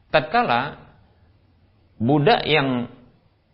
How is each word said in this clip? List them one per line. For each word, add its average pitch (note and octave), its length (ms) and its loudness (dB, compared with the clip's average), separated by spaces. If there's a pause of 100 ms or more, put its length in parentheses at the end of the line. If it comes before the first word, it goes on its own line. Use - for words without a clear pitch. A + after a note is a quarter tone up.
tatkala D3 720 0 (1200)
budak C#3+ 480 2
yang C3+ 400 -2 (640)